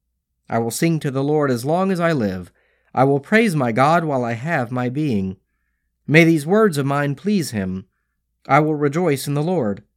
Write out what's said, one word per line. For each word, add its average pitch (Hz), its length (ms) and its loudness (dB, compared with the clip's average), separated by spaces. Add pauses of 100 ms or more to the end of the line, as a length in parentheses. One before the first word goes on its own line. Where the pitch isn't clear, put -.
(480)
I 113 100 -2
will 117 120 -2
sing 165 300 0
to 147 100 -4
the 135 140 -2
Lord 147 260 2
as 120 140 -2
long 175 260 0
as 185 80 -2
I 165 140 0
live. 95 400 -4 (400)
I 123 120 2
will 139 160 2
praise 214 360 2
my 123 160 0
God 151 320 2
while 139 200 -2
I 117 100 -4
have 127 360 -4
my 123 180 -4
being. 120 500 -2 (680)
May 156 180 6
these 160 220 2
words 202 300 2
of 139 80 0
mine 143 300 -2
please 185 380 -2
him. 95 340 -4 (600)
I 139 140 4
will 156 140 0
rejoice 147 520 -2
in 143 80 -2
the 143 80 -2
Lord. 151 420 -4 (120)